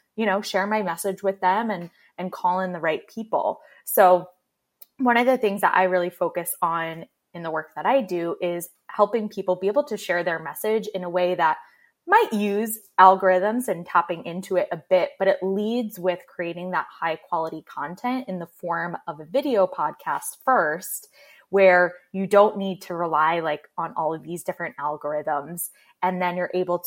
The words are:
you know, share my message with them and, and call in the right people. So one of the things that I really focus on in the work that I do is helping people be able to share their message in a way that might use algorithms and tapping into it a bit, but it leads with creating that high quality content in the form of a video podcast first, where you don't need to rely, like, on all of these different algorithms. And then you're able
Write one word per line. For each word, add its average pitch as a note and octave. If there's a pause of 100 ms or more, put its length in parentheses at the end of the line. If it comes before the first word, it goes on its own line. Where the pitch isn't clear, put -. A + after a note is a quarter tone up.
(160)
you A3
know, G3+
share G3
my G#3+
message F#3
with G3
them G#3
and, F3 (260)
and F#3
call F3+
in F#3
the E3+
right D#3
people. - (240)
So F3+ (640)
one A#3+
of A#3+
the B3+
things G#3
that F#3
I F#3
really F3+
focus E3+
on E3 (300)
in E3+
the E3
work D#3
that D3+
I C4
do F3
is F3 (160)
helping G#3+
people F#3
be F#3+
able C#4+
to G#3+
share F3
their E3
message F#3+
in F3+
a F3
way F3+
that E3 (520)
might A4
use G#3 (200)
algorithms F#3+
and F3
tapping E3+
into F#3
it F3
a E3+
bit, F3+
but G3
it -
leads G#3
with F3
creating F3
that E3+
high D#3+
quality D#3+
content B3
in F#3
the E3+
form E3+ (100)
of D#3
a D3+
video A3+
podcast D3+
first, F#3 (420)
where F3+ (200)
you F#3+
don't G3+
need G3
to -
rely, E3
like, D#3
on E3
all D#3+
of D#3
these E3
different E3+
algorithms. D3+ (340)
And F#3
then F3
you're F3+
able F3